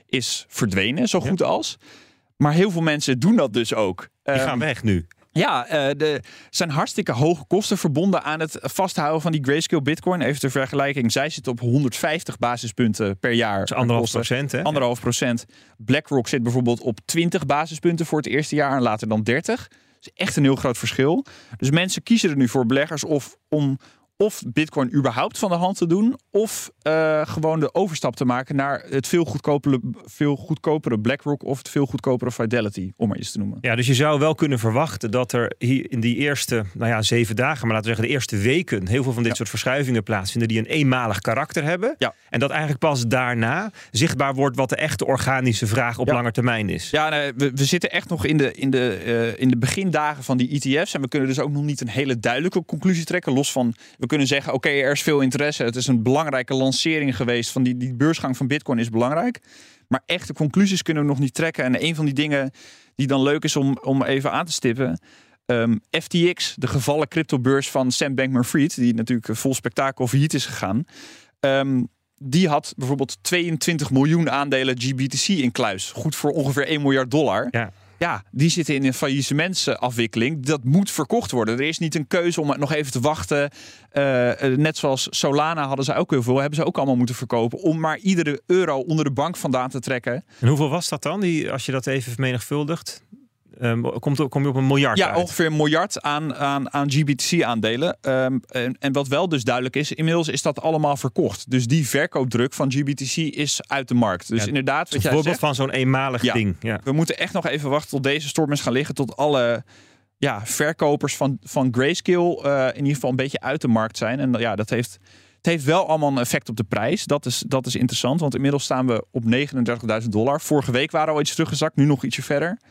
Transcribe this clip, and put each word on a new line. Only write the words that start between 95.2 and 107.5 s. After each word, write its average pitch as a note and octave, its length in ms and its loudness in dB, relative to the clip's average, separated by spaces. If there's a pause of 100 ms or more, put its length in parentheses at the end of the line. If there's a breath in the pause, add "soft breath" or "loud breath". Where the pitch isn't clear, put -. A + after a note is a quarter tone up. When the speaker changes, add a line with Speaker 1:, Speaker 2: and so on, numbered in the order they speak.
Speaker 1:
een D3+ 100 0
miljard D#3 460 0
aan, D3 340 -4
aan, C#3 380 -2
aan C#3+ 180 0
G D3+ 120 4
B C#3 60 0
T C3 200 -2
C E3+ 140 2
aandelen. A#2 580 0
Ehm, C3 360 0 (100)
en, B2 320 -4
en C#3 140 -2
wat C#3 140 0
wel D#3 220 0
dus C#3 140 0
duidelijk B2+ 320 0
is, D3 160 -2
inmiddels D#3+ 360 0
is - 140 -2
dat D3+ 200 -2
allemaal D3+ 360 2
verkocht. - 540 -2
Dus B2+ 160 2
die C#3+ 200 2
verkoopdruk C3+ 640 0
van C#3 180 0
G C#3+ 120 0
B C3+ 60 -2
T C3+ 240 -6
C - 20 -6
is D3 520 -2
uit C3+ 200 -4
de C3 60 -2
markt. G#2 360 2
Dus A2+ 120 0
Speaker 2:
Ja, G#2 60 0
Speaker 1:
inderdaad, C#3 360 0
wat - 100 -8
Speaker 2:
het C3 80 0
Speaker 1:
jij C#3 100 2
Speaker 2:
voorbeeld D#3 280 2
Speaker 1:
zegt. - 0 -
Speaker 2:
van D3 160 0
zo'n C3+ 140 0
eenmalig C3 520 0
Speaker 1:
Ja. A#2+ 120 2
Speaker 2:
ding. G#2 260 0
Ja. A2 240 -4
Speaker 1:
We C3+ 80 -2
moeten D#3 260 0
echt - 160 -4
nog E3+ 140 -2
even C#3+ 220 -4